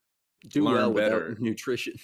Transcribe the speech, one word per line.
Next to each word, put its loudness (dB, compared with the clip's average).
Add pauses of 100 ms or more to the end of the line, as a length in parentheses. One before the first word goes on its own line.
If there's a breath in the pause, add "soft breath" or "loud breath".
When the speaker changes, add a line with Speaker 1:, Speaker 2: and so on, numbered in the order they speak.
(480)
Speaker 1:
Do 0
Speaker 2:
learn 4
Speaker 1:
well 2
Speaker 2:
better. 2
Speaker 1:
without -8
nutrition. -4